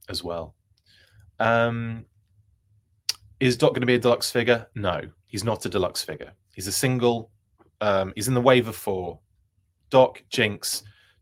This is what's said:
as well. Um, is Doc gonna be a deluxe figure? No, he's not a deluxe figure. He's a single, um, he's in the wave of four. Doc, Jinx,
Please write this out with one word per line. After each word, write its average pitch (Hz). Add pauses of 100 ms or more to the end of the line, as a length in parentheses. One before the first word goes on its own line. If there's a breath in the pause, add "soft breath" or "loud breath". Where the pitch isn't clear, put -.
as 92
well. 85 (840 soft breath)
Um, 117 (1300)
is 127
Doc 127
gonna 123
be 123
a 120
deluxe 120
figure? 117
No, 92 (260)
he's 101
not 110
a -
deluxe 92
figure. - (220)
He's 95
a 101
single, 120 (500)
um, 98
he's 107
in 131
the 123
wave 127
of 107
four. 92 (720)
Doc, -
Jinx, - (380 soft breath)